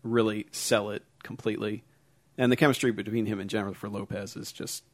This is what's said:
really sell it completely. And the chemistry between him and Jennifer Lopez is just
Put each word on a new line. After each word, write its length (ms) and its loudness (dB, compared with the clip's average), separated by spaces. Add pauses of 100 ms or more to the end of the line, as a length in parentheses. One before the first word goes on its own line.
really 500 2
sell 380 2
it 140 -8 (180)
completely. 600 -4 (560)
And 120 6
the 40 8
chemistry 340 4
between 380 -2
him 120 -2
and 80 -6
Jennifer 420 -4
Lopez 460 -8
is 160 -10
just 320 -10 (100)